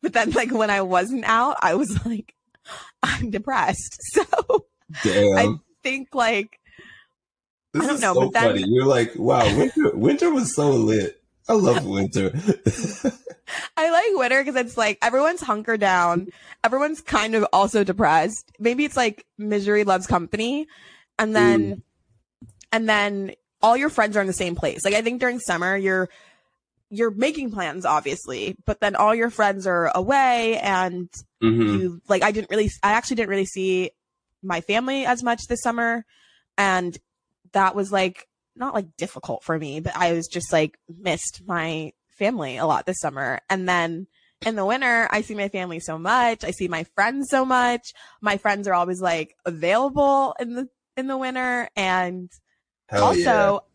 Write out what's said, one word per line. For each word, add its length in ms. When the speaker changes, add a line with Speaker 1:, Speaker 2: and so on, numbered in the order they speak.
Speaker 1:
But 100
then, 200
like, 200
when 180
I 120
wasn't 420
out, 380
I 140
was 300
like, 280
"I'm 300
depressed." 720
<laughs> 100
So 540
Speaker 2:
Damn. 340
Speaker 1:
I 180
think, 300
like, 460
Speaker 2:
This 100
Speaker 1:
I 40
don't 80
Speaker 2:
is 60
Speaker 1:
know, 120
Speaker 2:
so 120
Speaker 1:
but 80
then 100
Speaker 2:
funny. 120
You're 180
like, 300
"Wow, 280
winter, 380
winter 380
was 220
so 140
lit. 520
I 40
love 320
winter." 480
<laughs> 1400
Speaker 1:
I 140
like 280
winter 240
'cause 120
it's 220
like 240
everyone's 400
hunkered 380
down. 480
Everyone's 380
kind 340
of 180
also 300
depressed. 760
Maybe 260
it's 120
like 280
misery 480
loves 220
company. 600
And 180
then, 400
Speaker 2:
Mm. 60
Speaker 1:
and 160
then 420
all 160
your 120
friends 280
are 40
in 60
the 60
same 220
place. 280
Like, 120
I 60
think 200
during 180
summer, 380
you're, 320
you're 220
making 400
plans, 340
obviously, 680
but 160
then 140
all 200
your 140
friends 360
are 300
away 640
and 500
Speaker 2:
Mm-hmm. 400
Speaker 1:
you, 280
like, 140
I 80
didn't 180
really, 200
I 100
actually 240
didn't 120
really 160
see 460
my 180
family 440
as 180
much 240
this 140
summer. 420
And 400
that 220
was, 160
like, 360
not, 180
like, 240
difficult 460
for 140
me, 220
but 160
I 180
was 140
just, 240
like, 260
missed 560
my 480
family 500
a 80
lot 220
this 120
summer. 400
And 180
then 380
in 100
the 100
winter, 460
I 100
see 140
my 140
family 300
so 200
much. 440
I 60
see 180
my 180
friends 340
so 160
much. 480
My 160
friends 300
are 60
always, 280
like, 340
available 920
in 160
the, 140
in 100
the 120
winter. 580
And 560
Speaker 2:
Hell 140
Speaker 1:
also, 160
Speaker 2:
yeah. 380